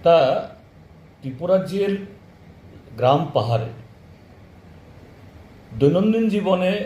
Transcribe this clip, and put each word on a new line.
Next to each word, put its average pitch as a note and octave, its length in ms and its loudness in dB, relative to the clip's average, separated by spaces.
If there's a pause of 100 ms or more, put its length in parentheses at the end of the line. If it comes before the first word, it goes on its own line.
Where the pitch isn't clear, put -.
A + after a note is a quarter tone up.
তা E3+ 120 6 (1040)
ত্রিপুরাজ্যের F#3 720 -2 (1040)
গ্রাম C3+ 220 4 (140)
পাহাড়ে A2+ 360 -2 (2000)
দৈনন্দিন G#3 440 2 (100)
জীবনে F#3 380 0 (140)